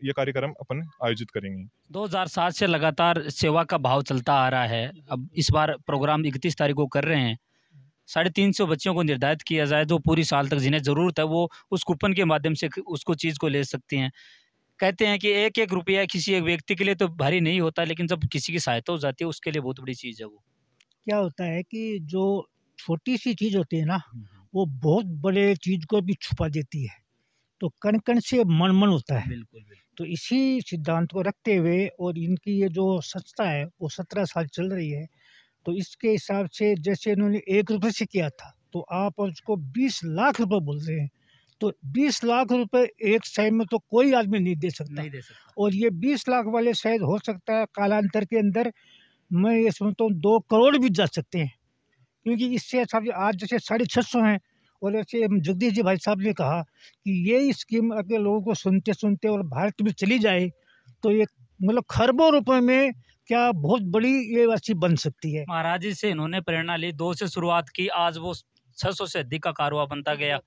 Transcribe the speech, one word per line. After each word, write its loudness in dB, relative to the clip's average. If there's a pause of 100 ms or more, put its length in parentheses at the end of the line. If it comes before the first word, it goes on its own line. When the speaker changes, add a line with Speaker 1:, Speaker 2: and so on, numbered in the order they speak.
Speaker 1:
ये -4
कार्यक्रम -4 (100)
अपन -8 (160)
आयोजित -2
करेंगे। -8 (260)
Speaker 2:
दो -6
हज़ार -4
सात 0
से 0
लगातार 2
सेवा 0
का -2
भाव 2
चलता 0
आ 4
रहा 0
है। -2 (180)
अब -6
इस 2
बार 2 (120)
प्रोग्राम 0
इकतीस -4
तारीख 2
को 0
कर -2
रहे 0
हैं। -2 (680)
साढ़े 0
तीन 2
सौ 0
बच्चों -2
को 0
निर्धारित 0
किया -2
जाए 2
जो 2
पूरी 2
साल 0
तक 0
जिन्हें 2
ज़रूरत 0
है 2
वो 0 (220)
उस -2
कूपन 0
के 2
माध्यम 2
से -4 (180)
उसको, -4
चीज़ -4
को -2
ले 0
सकते -8
हैं। -2 (680)
कहते 2
हैं 2
कि 0
एक 2
एक 0
रुपया 0
किसी -2
एक 2
व्यक्ति -2
के -2
लिए 2
तो 0
भारी 0
नहीं 2
होता, -2
लेकिन -4
जब -2
किसी -6
की -2
सहायता -2
हो -2
जाती -4
है -4
उसके -8
लिए -4
बहुत -8
बड़ी -10
चीज़ -12
है -12
वो। -20 (600)
Speaker 3:
क्या 0
होता -4
है -4
कि -8
जो -2 (300)
छोटी -4
सी -2
चीज़ -2
होती -2
है 0
ना, 0
Speaker 2:
हम्म, -8
हम्म। -20 (100)
Speaker 3:
वो 2
बहुत 2
बड़े 2
चीज़ -4
को 0
भी -2
छुपा -4
देती -6
है। -8 (680)
तो -2 (120)
कण 2
कण 2
से 2
मण 4
मण 6
होता 0
है। -6
Speaker 2:
बिल्कुल, -14
बिल्कुल। -20
Speaker 3:
तो -8
इसी 0
सिद्धांत -2
को -2
रखते 0
हुए 2 (120)
और -4
इनकी -2
ये 2
जो 0
संस्था -6
है -2
वो -8
सत्रह -4
साल -4
चल -6
रही -4
है, -8 (580)
तो -4
इसके -4
हिसाब 0
से 0
जैसे -2
इन्होंने 2
एक 2
रुपये 0
से -4
किया -2
था -20 (240)
तो -4 (120)
आप -4
उसको -4
बीस -2
लाख 2
रुपए 2
बोल -6
रहे -4
हैं। -2 (520)
तो 0 (140)
बीस 0
लाख 2
रुपए 2 (260)
एक 2
समय 0
में 2
तो -2 (120)
कोई 4
आदमी 2
नहीं 2
दे -2
सकता। -10
Speaker 2:
नहीं -8
दे -14
सकता। -20
Speaker 3:
और 2
ये 2
बीस -2
लाख 2
वाले 2
शायद 0
हो 0
सकता -6
है 0 (100)
कालांतर 2
के 0
अंदर, 2 (600)
मैं 4
ये 4
समझता -2
हूँ 2
दो 4
करोड़ 6
भी 4
जा 2
सकते -4
हैं, -2 (720)
क्योंकि 0
इससे -2
हिसाब 0
से -4
आज 0
जैसे -2
साढ़े -2
छः 0
सौ 0
हैं 4 (420)
और -2
जैसे -2
हम 2
जगदीश 0
जी 0
भाई 2
साहब -2
ने 0
कहा -2
कि -4
ये 4
स्कीम 0
अगर -2
लोगों 2
को -2
सुनते 0
सुनते 0
और 0
भारत -2
में 2
चली 2
जाए 2 (540)
तो 2
ये 4 (340)
मतलब 2
खरबों 4
रुपए 4
में 4 (380)
क्या 2
बहुत 2
बड़ी 2 (240)
ये 6
राशि 0
बन 2
सकती -4
है। -6
Speaker 2:
महाराज -2
जी -4
से -2
इन्होंने -2
प्रेरणा -2
ली, -4
दो -4
से -4
शुरुआत 0
की, -4
आज 0
वो -6 (440)
छह -2
सौ -6
से -6
अधिक -6
का -2
कारोबार -2
बनता -4
गया। -2